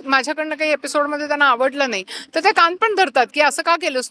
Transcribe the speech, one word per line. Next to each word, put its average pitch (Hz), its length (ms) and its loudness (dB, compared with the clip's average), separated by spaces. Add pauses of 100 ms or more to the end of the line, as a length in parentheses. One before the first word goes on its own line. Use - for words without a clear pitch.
माझ्याकडनं 294 500 -2
काही 302 180 -2
एपिसोडमध्ये 294 560 -2
त्यांना 294 160 0
आवडलं 269 460 0
नाही, 196 140 -6 (300)
तर 330 60 0
ते 392 120 4
कान 349 240 4
पण 440 180 0
धरतात 349 400 2
की 294 60 2
"असं 294 220 2
का 339 140 2
केलंस 294 340 -4